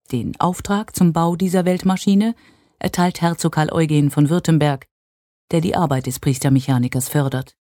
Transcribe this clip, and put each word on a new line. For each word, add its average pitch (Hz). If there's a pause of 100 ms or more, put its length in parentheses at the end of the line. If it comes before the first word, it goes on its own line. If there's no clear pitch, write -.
(120)
Den 127
Auftrag 202
zum 175
Bau 170
dieser 180
Weltmaschine 190 (460)
erteilt 180
Herzog 170
Karl 156
Eugen 151
von 147
Württemberg, 151 (640)
der 170
die 175
Arbeit 139
des 127
Priestermechanikers 131
fördert. 135